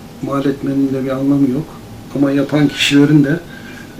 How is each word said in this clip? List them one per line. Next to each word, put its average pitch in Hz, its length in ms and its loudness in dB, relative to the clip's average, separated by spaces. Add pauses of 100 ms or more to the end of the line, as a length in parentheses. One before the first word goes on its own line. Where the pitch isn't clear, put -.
(220)
mal 139 240 -4
etmenin 139 480 -2
de 131 100 -4
bir 131 60 -4
anlamı 139 400 0
yok. 143 160 -4 (500)
Ama 143 160 0
yapan 143 360 2
kişilerin 147 560 4
de, 147 160 0 (600)